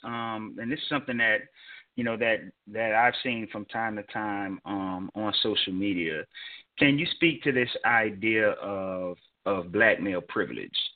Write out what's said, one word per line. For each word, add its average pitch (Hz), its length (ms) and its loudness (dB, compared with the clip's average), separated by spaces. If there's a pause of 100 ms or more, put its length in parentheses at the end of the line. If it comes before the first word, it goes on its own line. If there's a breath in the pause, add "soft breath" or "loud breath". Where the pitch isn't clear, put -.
um, 113 560 -6
and 117 100 -4
this 151 80 -4
is - 100 -8
something 131 300 -2
that, 110 200 4 (580 loud breath)
you 120 80 0
know, 113 120 0
that, 113 220 2 (340)
that 110 220 0
I've 120 280 6
seen 117 280 -4
from 104 160 -8
time 113 300 -4
to 104 80 -6
time, 101 600 -4
um, 95 500 -4
on 104 180 -2 (100)
social 101 300 0
media. 87 520 -2 (540 loud breath)
Can 143 200 6
you 170 160 -2
speak 160 280 4
to 143 100 2
this 123 160 4 (160)
idea 110 680 4
of, 92 640 -4 (300)
of 90 260 -2
black 107 280 6
male 90 220 -2
privilege 58 540 -4 (200)